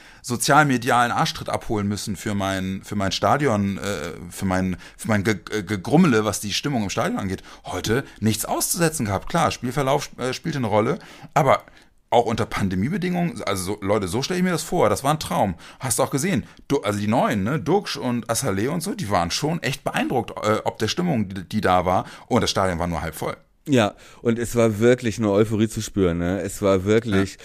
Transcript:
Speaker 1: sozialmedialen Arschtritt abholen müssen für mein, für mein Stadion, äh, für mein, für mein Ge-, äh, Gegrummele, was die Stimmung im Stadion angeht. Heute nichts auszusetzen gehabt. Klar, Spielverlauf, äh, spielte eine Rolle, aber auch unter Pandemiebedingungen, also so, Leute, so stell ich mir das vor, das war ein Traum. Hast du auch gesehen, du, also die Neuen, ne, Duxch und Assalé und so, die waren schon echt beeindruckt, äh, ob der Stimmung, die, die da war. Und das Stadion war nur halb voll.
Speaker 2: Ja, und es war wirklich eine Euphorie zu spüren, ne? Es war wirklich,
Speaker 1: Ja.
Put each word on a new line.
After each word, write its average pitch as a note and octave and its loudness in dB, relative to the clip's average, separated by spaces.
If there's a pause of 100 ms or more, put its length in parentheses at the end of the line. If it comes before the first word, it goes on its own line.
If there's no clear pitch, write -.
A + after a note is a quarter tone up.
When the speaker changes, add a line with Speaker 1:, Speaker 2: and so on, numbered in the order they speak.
(240)
Speaker 1:
sozialmedialen B2 2
Arschtritt A#2+ -2
abholen G#2 -2
müssen G2+ -4
für G#2+ -4
mein, F#2+ -2
für - -10
mein G2 0
Stadion, G#2 2
äh, - -10 (500)
für - -6
mein, F#2 0 (200)
für - -12
mein G#2+ 2
Ge-, G2+ 0 (120)
äh, G#2+ -2
Gegrummele, A2 4
was G2+ -2
die G2+ -8
Stimmung C#3 -2
im G2 -4
Stadion D#3 -2
angeht. F#2+ -6 (220)
Heute G#2+ -2 (160)
nichts G#2+ 0
auszusetzen E3+ 0
gehabt. G2 -2
Klar, D#3+ 2
Spielverlauf, C3+ -2
äh, B2 -4
spielte D3 -6
eine B2 -2
Rolle, G#2+ 2 (380)
aber C3+ 4 (480)
auch A#2 6
unter A2 -2
Pandemiebedingungen, D#3+ -2
also F#2+ -2
so, G2+ -4
Leute, G2 2
so G#2 -2
stell F3+ -2
ich F3+ 0
mir F#3 2
das E3 -2
vor, B2 2
das G2+ 0
war C#3 2
ein D#3 -2
Traum. B2 -2 (260)
Hast C3 -2
du C#3 2
auch B2 0
gesehen, C#3+ 0 (240)
du, C#3 2
also G#2 -2
die G#2 -4
Neuen, A#2+ 2
ne, C#3+ -2
Duxch - 0
und A#2+ -4
Assalé A2 -2
und E3+ -4
so, G3+ -6
die C#3+ -6
waren F2 2
schon D#3+ -2
echt - -4
beeindruckt, D#3+ -2 (120)
äh, G#2+ 4
ob - -4
der A2 0
Stimmung, B2 0
die, F#2+ -10
die G#2+ -2
da F#2 4
war. F#2 2 (200)
Und A#2+ 2
das F2+ 2
Stadion F#2 0
war F2 0
nur D#2+ -2
halb D#2+ -6
voll. - -6 (300)
Speaker 2:
Ja, A#2+ 4 (300)
und A#2 0
es A#2+ -4
war A2+ 4
wirklich A#2+ 4
eine A2 2
Euphorie G#2+ 4
zu A2 -6
spüren, F2+ 2
ne? F2 -2
Es G2 -6
war F#2+ 4
wirklich, G#2 2
Speaker 1:
Ja. - -20